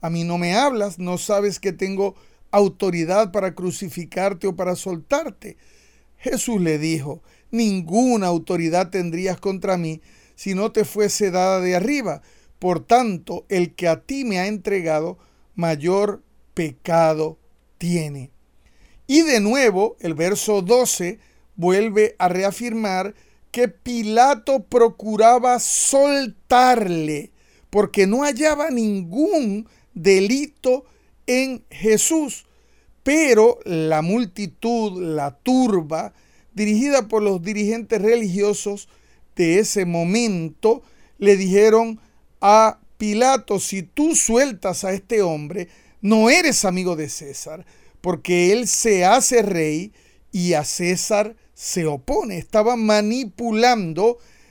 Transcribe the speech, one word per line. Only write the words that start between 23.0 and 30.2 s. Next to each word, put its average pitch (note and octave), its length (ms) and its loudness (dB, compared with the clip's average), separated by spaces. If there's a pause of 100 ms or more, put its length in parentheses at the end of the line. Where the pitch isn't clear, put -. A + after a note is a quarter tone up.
que A#3+ 160 0
Pilato A#3+ 960 0
procuraba A#3 960 4
soltarle, A#3+ 1700 2 (380)
porque G3+ 360 2
no A#3 180 0
hallaba D4 460 0
ningún A3 960 -2 (260)
delito A#3+ 920 0 (400)